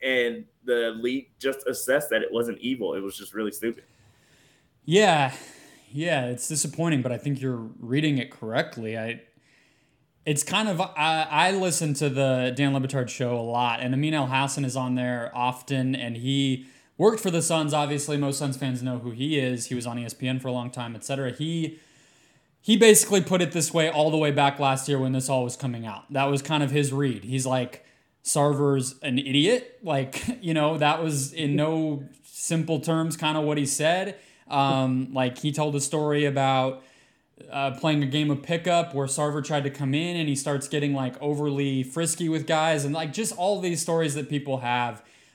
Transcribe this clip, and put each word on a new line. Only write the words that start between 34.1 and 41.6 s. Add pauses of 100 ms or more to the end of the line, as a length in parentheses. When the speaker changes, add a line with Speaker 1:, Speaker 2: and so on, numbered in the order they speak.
Speaker 2:
Um,
like,
he
told
a
story
about, (680)
uh,
playing
a
game
of
pickup
where
Sarver
tried
to
come
in
and
he
starts
getting,
like,
overly